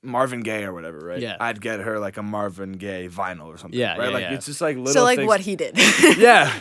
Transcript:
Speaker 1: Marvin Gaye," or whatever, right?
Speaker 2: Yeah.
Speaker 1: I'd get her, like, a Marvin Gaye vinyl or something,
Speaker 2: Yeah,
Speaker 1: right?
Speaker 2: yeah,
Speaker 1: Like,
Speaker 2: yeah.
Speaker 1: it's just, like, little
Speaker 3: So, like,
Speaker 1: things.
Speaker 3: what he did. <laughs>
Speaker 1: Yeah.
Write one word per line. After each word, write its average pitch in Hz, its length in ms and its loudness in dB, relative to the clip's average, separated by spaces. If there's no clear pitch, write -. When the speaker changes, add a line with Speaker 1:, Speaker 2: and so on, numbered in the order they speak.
Speaker 1:
Marvin 127 380 -4
Gaye," 110 240 -6
or 95 80 -10
whatever, 82 260 -14
right? 87 220 -10
Speaker 2:
Yeah. 110 180 -8
Speaker 1:
I'd 113 220 -6
get 110 200 -8
her, 110 200 -6
like, 98 160 -8
a 107 60 -10
Marvin 101 500 -8
Gaye 92 360 -10
vinyl 90 380 -10
or 80 120 -20
something, 90 200 -10
Speaker 2:
Yeah, 120 180 -2
Speaker 1:
right? 123 120 -2
Speaker 2:
yeah, 123 60 -4
Speaker 1:
Like, 95 80 -4
Speaker 2:
yeah. 87 120 -6
Speaker 1:
it's - 120 -10
just, 143 140 -12
like, 151 160 -4
little 127 160 -4
Speaker 3:
So, 247 120 4
like, 247 140 4
Speaker 1:
things. 214 100 -2
Speaker 3:
what 202 120 4
he 190 160 -6
did. - 220 -6
<laughs> 214 400 6
Speaker 1:
Yeah. 202 420 8